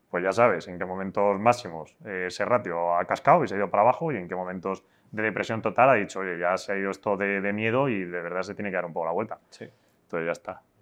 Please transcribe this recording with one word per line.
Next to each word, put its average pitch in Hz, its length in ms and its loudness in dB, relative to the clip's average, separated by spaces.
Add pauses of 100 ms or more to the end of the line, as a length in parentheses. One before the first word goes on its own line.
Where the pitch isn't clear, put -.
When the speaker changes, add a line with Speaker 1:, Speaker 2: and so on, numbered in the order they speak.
Speaker 1:
pues 90 140 -2
ya 95 100 2
sabes 104 340 2
en 90 100 -12
qué 90 80 -4
momentos 95 540 0
máximos, 87 560 0 (100)
eh, 95 220 -6
ese 90 160 -4
ratio 87 520 0
ha 90 100 2
cascado 143 380 4
y 110 40 -2
se 98 80 -6
ha - 20 -2
ido 98 140 0
para 101 100 4
abajo 135 300 4
y 117 60 -4
en 87 100 -8
qué 90 80 -8
momentos 92 480 -6 (260)
de 107 140 -4
depresión 104 380 -2
total 117 280 6
ha 131 40 8
dicho, 101 260 0
"Oye, 92 180 -4
ya 87 200 2
se - 160 -6
ha 98 40 -2
ido 98 140 -2
esto 101 240 -2
de, 101 240 0
de 101 140 -2
miedo 113 340 0
y 101 160 -2
de 87 180 -6
verdad 90 220 -4
se 98 100 -8
tiene 104 160 -8
que 92 60 -4
dar 87 100 -2
un 82 80 -10
poco 82 120 -4
la 82 80 -2
vuelta". 107 260 -4 (100)
Speaker 2:
Sí. - 160 -18 (380)
Speaker 1:
Entonces 82 220 -6
ya 85 80 0
está. 90 280 -10 (200)